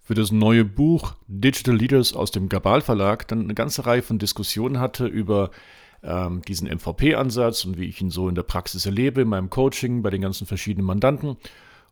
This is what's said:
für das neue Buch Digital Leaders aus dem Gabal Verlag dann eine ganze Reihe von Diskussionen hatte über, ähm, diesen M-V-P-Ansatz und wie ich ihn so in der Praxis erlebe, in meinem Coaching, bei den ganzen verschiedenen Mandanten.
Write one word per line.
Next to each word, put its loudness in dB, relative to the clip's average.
für -4
das 2
neue 6
Buch 2
Digital 2
Leaders 4
aus -4
dem -2
Gabal 2
Verlag 0
dann -2
eine -4
ganze -4
Reihe 4
von -2
Diskussionen -4
hatte -2
über, 0
ähm, -4
diesen -6
M-V-P-Ansatz 0
und -6
wie -4
ich -10
ihn -2
so -2
in -2
der -2
Praxis -6
erlebe, 0
in 4
meinem -2
Coaching, 0
bei 0
den -2
ganzen -4
verschiedenen -4
Mandanten. 0